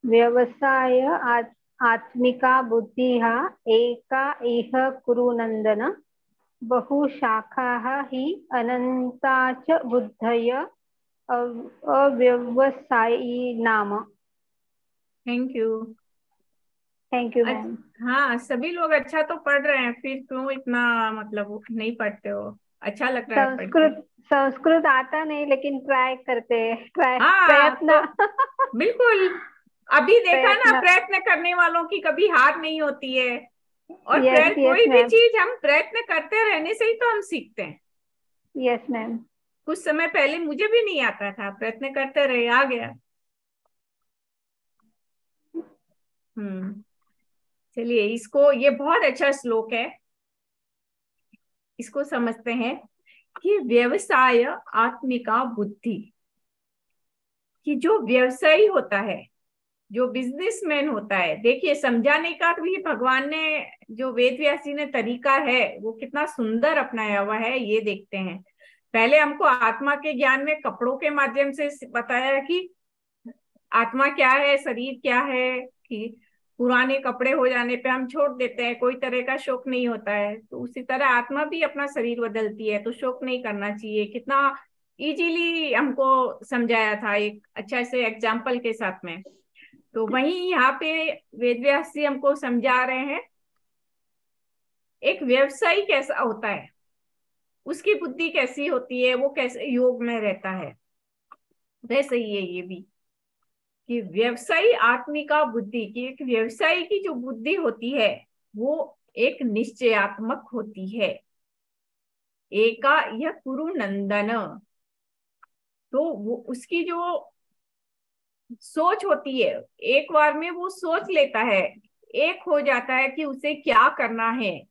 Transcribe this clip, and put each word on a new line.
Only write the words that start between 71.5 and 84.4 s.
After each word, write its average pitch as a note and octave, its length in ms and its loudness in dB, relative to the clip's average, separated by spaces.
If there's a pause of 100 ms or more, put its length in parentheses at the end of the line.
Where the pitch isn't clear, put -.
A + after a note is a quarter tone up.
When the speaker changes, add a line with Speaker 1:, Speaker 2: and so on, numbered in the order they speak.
Speaker 2:
से D4 160 -4 (200)
बताया B3+ 520 -2
कि F4 280 -4 (1040)
आत्मा A#3 360 2
क्या C#4+ 220 2
है, C#4+ 280 4
शरीर B3+ 440 -6
क्या B3 200 2
है, B3+ 380 -2
कि A3+ 560 -12 (420)
पुराने B3 400 2
कपड़े B3+ 320 -2
हो C4 180 2
जाने B3 280 -2
पे B3 120 -4
हम B3+ 200 -2
छोड़ C#4+ 240 0
देते B3 320 -4
हैं, A#3+ 140 -4
कोई B3 180 0
तरह B3+ 260 -4
का C4 140 -4
शोक B3+ 300 -6
नहीं B3+ 220 -2
होता A3 240 -4
है। G#3 280 -2
तो B3 200 -16
उसी B3 220 -10
तरह C4 240 -2
आत्मा B3 380 0
भी E4 180 -4
अपना C#4+ 240 -4
शरीर A#3+ 340 -4
बदलती A3 480 -4
है, G#3 140 -2
तो A3+ 100 -8
शोक B3+ 320 -6
नहीं B3+ 180 -4
करना G#3 280 -6
चाहिए। G#3+ 360 -4
कितना C4+ 500 0 (440)